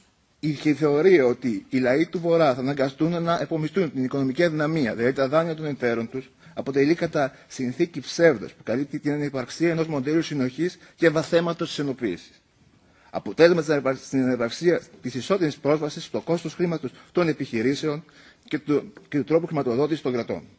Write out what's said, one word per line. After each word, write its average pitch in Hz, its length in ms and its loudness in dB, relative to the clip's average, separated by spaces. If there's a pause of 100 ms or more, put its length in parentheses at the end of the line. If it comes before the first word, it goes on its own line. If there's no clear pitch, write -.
(400)
η, 156 120 -2
και 143 160 -2
η 151 60 4
θεωρία 151 520 6
ότι 120 420 -2
οι 131 100 0
λαοί 131 280 2
του 170 140 -6
Βορρά 165 340 4
θα 131 60 -8
αναγκαστούν 143 640 -2
να 170 180 0
επομιστούν 156 520 -2
την 131 120 -2
οικονομική 135 400 0
αδυναμία, 151 500 0
δηλαδή 117 180 2
τα 135 160 0
δάνεια 160 260 0
των 156 120 -10
εταίρων 117 440 -2
τους, 131 200 -10 (240)
αποτελεί 139 400 2
κατά 160 380 -2 (160)
συνθήκη 139 520 -4
ψεύδος, 139 520 2
που - 100 -20
καλύπτει 143 360 -4
την 143 140 -2
ανυπαρξία 143 580 -2
ενός 160 160 0
μοντέλου 156 360 0
συνοχής 147 560 -4 (180)
και 170 120 6
βαθέματος 165 600 0
της - 100 -10
ενοποίησης. 123 640 -6 (680)
Αποτέλεσμα 165 500 4
της 151 100 -2
ανυπαρ-, 135 260 0
στην 135 260 -2
ανυπαρξία 127 580 0 (220)
της 123 120 -8
ισότιμης 151 420 -2
πρόσβασης 151 480 -2
στο - 160 -6
κόστος 165 340 -4
χρήματος 170 360 -4 (220)
των 175 160 2
επιχειρήσεων 143 760 -2 (440)
και 151 100 -4
του, - 340 -2 (160)
και 147 100 -4
του 131 60 0
τρόπου 165 220 2
χρηματοδότησης 143 560 -2
των 131 100 -2
κρατών. 107 300 -4 (160)